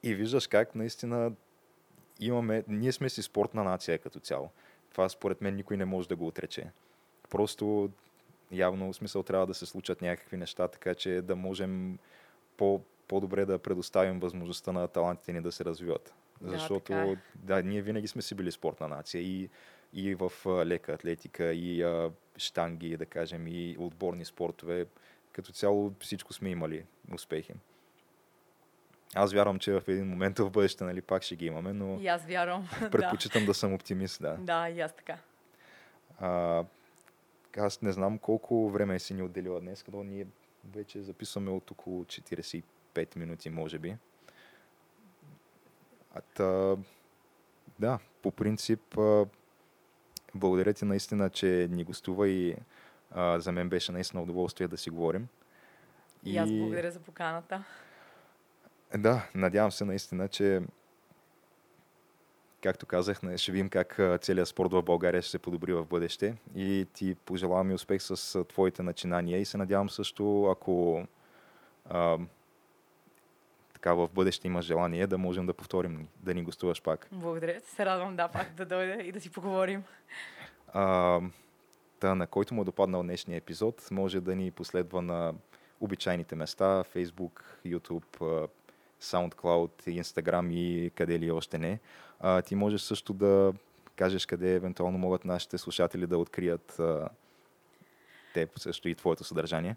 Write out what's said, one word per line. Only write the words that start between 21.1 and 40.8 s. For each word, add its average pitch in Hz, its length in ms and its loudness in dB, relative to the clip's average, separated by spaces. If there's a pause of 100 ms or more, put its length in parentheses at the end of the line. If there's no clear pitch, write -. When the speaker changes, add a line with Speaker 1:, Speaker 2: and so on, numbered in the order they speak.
Speaker 1:
и, 85 300 -2
а, 82 280 0 (260)
щанги, 82 600 -4
да 80 80 -6
кажем, 82 420 -6
и 85 320 -6
отборни 87 460 -6
спортове. 85 600 -4 (460)
Като - 200 -12
цяло 101 480 2
всичко - 340 -10
сме 98 160 -6
имали 80 360 -4 (280)
успехи. - 400 -8 (1600)
Аз 98 180 4
вярвам, 101 260 4
че 101 200 0
в 90 80 -4
един 95 200 0
момент 95 320 0
в 98 100 4
бъдеще, 98 340 4
нали, 90 180 -4
пак 95 220 0
ще 90 120 -8
ги 82 100 -8
имаме, 82 280 -4
но 98 280 -4
Speaker 2:
И 190 60 -4
аз 170 180 0
вярвам, 180 500 -2
<laughs> - 60 -8
да. 214 80 -4
Speaker 1:
предпочитам 180 560 2
да 101 80 4
съм 98 200 0
оптимист, 95 480 -4
да. 78 180 -4
Speaker 2:
Да, 170 300 0
и 170 120 -6
аз 156 140 -6
така. - 220 -12 (1040)
Speaker 1:
А, 87 440 2 (960)
аз 104 240 0
не 104 100 2
знам 98 260 0
колко 110 520 2
време 98 300 0
си - 140 -8
ни 95 80 -4
отделила 90 400 -6
днес, 92 220 -14
като 101 200 -12
ние 98 240 -10 (460)
вече 104 280 -12